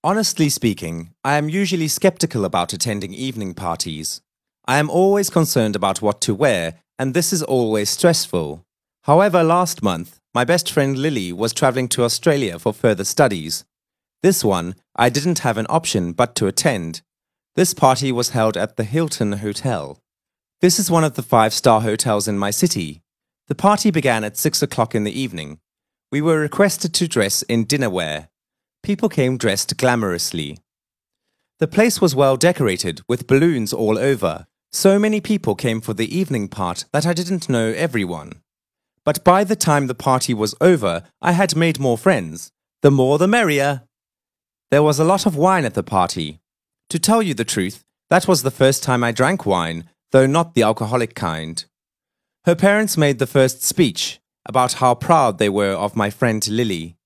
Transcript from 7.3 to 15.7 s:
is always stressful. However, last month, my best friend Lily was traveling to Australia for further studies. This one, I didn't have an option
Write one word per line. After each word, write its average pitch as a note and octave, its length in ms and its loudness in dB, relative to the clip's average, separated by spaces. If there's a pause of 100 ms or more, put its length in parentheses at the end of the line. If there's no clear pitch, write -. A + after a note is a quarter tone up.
is E3+ 100 -2
always A2 480 0
stressful. E2+ 760 -2 (380)
However, E3+ 420 4
last E3+ 360 0
month, F2+ 380 -4 (140)
my A#2+ 100 0
best E3+ 260 0
friend C3+ 280 0
Lily B2+ 340 -4
was G#2+ 220 -4
traveling C3 360 0
to B2 140 0
Australia A#2 560 0
for A2 140 -2
further G2 320 0
studies. F#2 580 0 (580)
This F#3 220 2
one, F#2 320 0 (180)
I B2 160 4
didn't D3 300 -2
have A2+ 180 -2
an A2 120 -4
option G2+ 420 -2